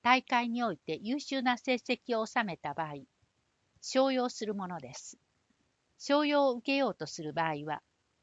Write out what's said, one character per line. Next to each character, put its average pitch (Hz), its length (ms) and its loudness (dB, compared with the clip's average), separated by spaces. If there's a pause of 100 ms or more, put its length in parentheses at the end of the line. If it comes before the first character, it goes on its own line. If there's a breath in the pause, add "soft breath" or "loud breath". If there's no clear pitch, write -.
大 247 200 6
会 240 280 0
に 240 140 -2
お 214 100 0
い - 40 -6
て 160 240 -6
優 247 180 -2
秀 269 220 -4
な 240 160 2
成 254 180 0
績 233 420 -2
を 220 80 0
収 240 180 -2
め 175 140 -6
た 147 160 -6
場 156 160 -4
合、 147 60 -8 (840)
賞 269 300 2
用 247 180 0
す - 160 -8
る 208 80 -2
も 190 140 -6
の 175 120 -8
で 131 140 -14
す。 - 240 -16 (800)
商 294 280 4
用 285 220 4
を 254 80 4
受 240 100 -8
け 277 100 2
よ 269 140 2
う 180 60 -4
と 156 100 -8
す - 160 -10
る 151 120 -6
場 160 140 0
合 147 180 -2
は、 151 160 -4 (420)